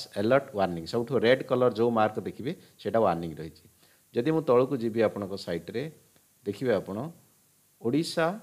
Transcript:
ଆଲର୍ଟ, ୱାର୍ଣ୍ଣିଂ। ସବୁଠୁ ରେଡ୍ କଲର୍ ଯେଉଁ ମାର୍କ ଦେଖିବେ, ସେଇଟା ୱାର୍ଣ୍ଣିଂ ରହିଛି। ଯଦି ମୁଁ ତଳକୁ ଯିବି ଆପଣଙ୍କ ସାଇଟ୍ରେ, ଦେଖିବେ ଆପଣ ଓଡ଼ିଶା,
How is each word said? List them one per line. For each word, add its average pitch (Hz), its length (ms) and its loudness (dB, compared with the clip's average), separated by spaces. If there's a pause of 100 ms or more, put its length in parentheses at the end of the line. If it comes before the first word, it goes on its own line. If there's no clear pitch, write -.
(180)
ଆଲର୍ଟ, 123 380 2
ୱାର୍ଣ୍ଣିଂ। 87 300 0
ସବୁଠୁ 120 320 -4
ରେଡ୍ 120 260 4
କଲର୍ 123 300 2
ଯେଉଁ 117 180 2
ମାର୍କ 110 280 2
ଦେଖିବେ, 101 360 -8 (240)
ସେଇଟା 104 200 0
ୱାର୍ଣ୍ଣିଂ 85 380 2
ରହିଛି। 80 260 -14 (520)
ଯଦି 123 160 0
ମୁଁ 160 100 0
ତଳକୁ 131 360 4
ଯିବି 113 240 0
ଆପଣଙ୍କ 101 340 0
ସାଇଟ୍ରେ, 98 560 -6 (540)
ଦେଖିବେ 107 280 0
ଆପଣ 95 240 -2 (840)
ଓଡ଼ିଶା, 160 460 0 (160)